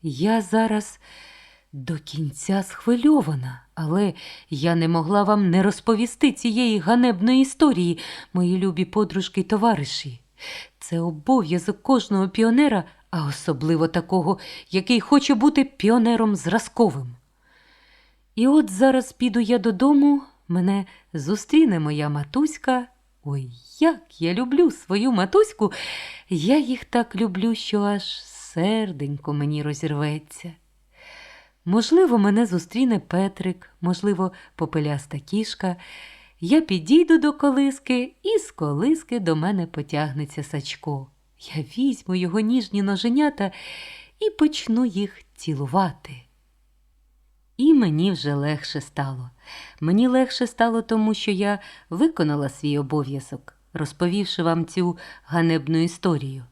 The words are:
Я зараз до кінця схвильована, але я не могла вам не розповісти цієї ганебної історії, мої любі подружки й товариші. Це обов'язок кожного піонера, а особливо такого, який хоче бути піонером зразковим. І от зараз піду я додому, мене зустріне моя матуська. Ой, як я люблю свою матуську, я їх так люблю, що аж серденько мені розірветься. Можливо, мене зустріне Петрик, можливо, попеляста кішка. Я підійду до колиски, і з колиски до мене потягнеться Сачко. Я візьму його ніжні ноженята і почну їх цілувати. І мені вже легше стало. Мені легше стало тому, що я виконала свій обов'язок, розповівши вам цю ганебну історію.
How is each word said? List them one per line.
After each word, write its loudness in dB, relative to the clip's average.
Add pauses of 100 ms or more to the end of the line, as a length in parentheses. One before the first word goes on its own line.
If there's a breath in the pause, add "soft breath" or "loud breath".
Я 0
зараз -2 (720 loud breath)
до -8
кінця -4
схвильована, 0 (140)
але 0 (360 loud breath)
я 0
не 2
могла 2
вам 2
не 4
розповісти 0
цієї 0
ганебної 4
історії, 2 (340 loud breath)
мої 2
любі 0
подружки -2
й 0
товариші. -2 (580 loud breath)
Це -6
обов'язок -2
кожного 0
піонера, 2 (280 soft breath)
а -4
особливо -2
такого, -2 (300 loud breath)
який 0
хоче 2
бути 4
піонером 2
зразковим. -2 (1200 soft breath)
І 2
от 4
зараз 2
піду 0
я 2
додому, 4 (260)
мене 0 (280 loud breath)
зустріне 2
моя -2
матуська. -2 (360)
Ой, -6 (280)
як 0
я 0
люблю 2
свою -2
матуську, 2 (580 loud breath)
я 2
їх -2
так -2
люблю, -2
що -4
аж -4
серденько -4
мені -2
розірветься. -6 (1120 loud breath)
Можливо, 4
мене 4
зустріне 0
Петрик, -4 (120)
можливо, 0 (240 loud breath)
попеляста -4
кішка. -4 (640 loud breath)
Я 4
підійду 4
до 2
колиски, 0
і 0
з -10
колиски -2
до 0
мене -2
потягнеться -6
Сачко. -8 (480)
Я -4 (140)
візьму -2
його -2
ніжні -2
ноженята -2 (680 loud breath)
і 0
почну 0
їх -4 (140)
цілувати. -4 (1500)
І 6
мені 4
вже -4
легше -4
стало. -8 (520 loud breath)
Мені 2
легше 0
стало 0
тому, 0
що -4
я -2 (300 loud breath)
виконала 0
свій -4
обов'язок, -6 (200)
розповівши -4
вам 0
цю -2 (260 loud breath)
ганебну 0
історію. -2